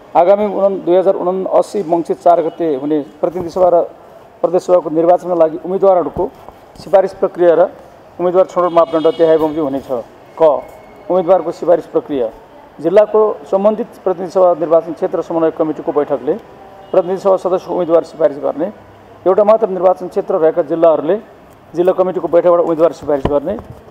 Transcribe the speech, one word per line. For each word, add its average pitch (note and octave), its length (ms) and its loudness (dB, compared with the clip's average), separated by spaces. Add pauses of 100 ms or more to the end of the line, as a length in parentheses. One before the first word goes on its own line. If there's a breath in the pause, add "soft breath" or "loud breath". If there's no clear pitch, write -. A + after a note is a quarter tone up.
(160)
आगामी G3 280 4
उन-, F#3+ 400 -2
दुई F3 120 2
हजार F#3+ 180 2
उनासी F3+ 680 -2
मङ्सिर E3+ 340 -2
चार E3+ 260 2
गते E3 320 -4
हुने D3 260 -2
प्रतिनिधि F3 500 -6
सभा F3+ 180 2
र E3+ 120 4 (600)
प्रदेश E3+ 220 -2
सभाको E3+ 280 0
निर्वाचनका E3+ 440 0
लागि D#3+ 220 2
उम्मेद्वारहरूको F3+ 760 0 (520)
सिफारिस F#3+ 280 2
प्रक्रिया F3 420 2
र D#3+ 60 4 (600)
उम्मेद्वार F3 240 2
छनौट F3+ 280 -2
मापदण्ड D#3+ 340 2
देखाए D#3+ 320 2
बमोजिम D#3 260 -2
हुनेछ। C3+ 240 -6
क, - 540 -8 (680)
उम्मेद्वारको F3 420 0
सिफारिस E3 340 0
प्रक्रिया। C#3 440 -4 (500)
जिल्लाको G#3 600 2 (100)
सम्बन्धित G3+ 360 0
प्रतिनिधि F3+ 460 -6
सभा F3+ 280 4
निर्वाचन E3 320 0
क्षेत्र F3 300 -4
समन्वय D#3+ 280 -2
कमिटीको D#3 420 -4
बैठकले C#3 420 -2 (580)
प्रतिनिधि F3+ 280 -2
सभा F#3+ 160 2
सदस्यको F3 360 -4
उम्मेद्वार E3+ 320 0
सिफारिस D3 340 -2
गर्ने, C#3 280 -4 (600)
एउटा F#3+ 180 4
मात्र A3 240 2
निर्वाचन F#3 400 -2
क्षेत्र G3 260 -4
रहेका D#3+ 280 0
जिल्लाहरूले D#3+ 540 0 (580)
जिल्ला F3+ 180 2
कमिटीको F3+ 360 -2
बैठकबाट F3 320 2
उम्मेद्वार D#3+ 320 0
सिफारिस C#3+ 340 -4
गर्ने, D3 300 -2 (340)